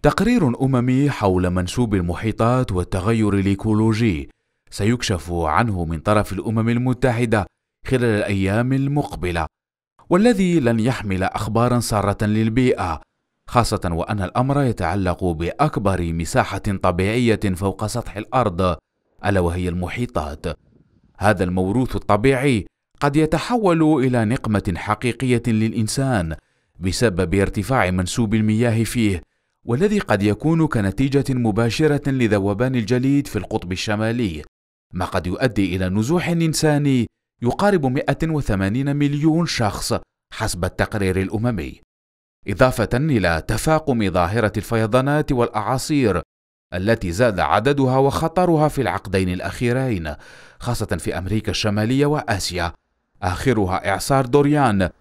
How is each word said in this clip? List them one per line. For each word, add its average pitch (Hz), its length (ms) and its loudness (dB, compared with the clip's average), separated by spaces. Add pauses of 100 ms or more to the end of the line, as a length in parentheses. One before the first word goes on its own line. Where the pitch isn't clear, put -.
تقرير 180 600 2
أممي 131 480 2
حول 92 380 2
منسوب 92 460 -2
المحيطات 110 760 0
والتغير 101 600 0
الإيكولوجي 104 960 0 (400)
سيكشف 101 640 -2
عنه 87 540 0
من 80 140 -4
طرف 104 340 0
الأمم 110 360 -2
المتحدة 120 760 0 (420)
خلال 123 160 0
الأيام 104 680 0
المقبلة، 135 760 -2 (640)
والذي 185 500 4
لن 117 200 2
يحمل 107 440 -2
أخبارا 117 560 0
سارة 101 460 0
للبيئة، 110 760 0 (460)
خاصة 107 440 0
وأن 95 300 -2
الأمر 135 400 0
يتعلق 95 600 0
بأكبر 87 920 0
مساحة 101 440 -2 (260)
طبيعية 101 560 2 (160)
فوق 98 300 -4
سطح 107 320 -6
الأرض، 95 600 0 (480)
ألا 98 140 0
وهي 90 300 -2
المحيطات. 90 760 -6 (720)
هذا 95 260 2
الموروث 95 520 -2
الطبيعي 120 680 2 (340)
قد 143 160 0
يتحول 160 880 2
إلى 123 200 2
نقمة 104 500 0
حقيقية 117 720 0
للإنسان 110 880 0 (440)
بسبب 92 560 0
ارتفاع 98 560 2
منسوب 95 420 0
المياه 110 500 2
فيه، 104 380 0 (440)
والذي 190 340 0
قد 104 240 0
يكون 151 440 2
كنتيجة 131 680 0
مباشرة 123 760 0
لذوبان 110 680 0
الجليد 123 520 0
في - 80 -12
القطب 92 360 -4
الشمالي، 107 720 -2 (500)
ما 90 120 -4
قد 90 220 -4
يؤدي 98 480 0
إلى 92 140 -2
نزوح 123 400 0
إنساني 147 800 2 (340)
يقارب 175 440 2
مائة 135 380 -2
وثمانين 135 720 0
مليون 147 500 2
شخص - 480 -2 (400)
حسب 92 320 -4
التقرير 95 560 0
الأممي، 104 600 -4 (680)
إضافة 113 460 2
إلى 107 540 0
تفاقم 120 640 0
ظاهرة 95 460 0
الفيضانات 127 720 0
والأعاصير 117 920 0 (520)
التي 95 380 0
زاد 101 280 2
عددها 127 580 2
وخطرها 160 680 2
في 143 140 -2
العقدين 95 480 -2
الأخيرين، 92 840 -4 (460)
خاصة 117 260 -4
في 87 320 -4
أمريكا 101 340 -4
الشمالية 117 540 0
وآسيا، 90 680 -2 (480)
آخرها 92 680 0
إعصار 127 360 0
دوريان 131 640 4 (120)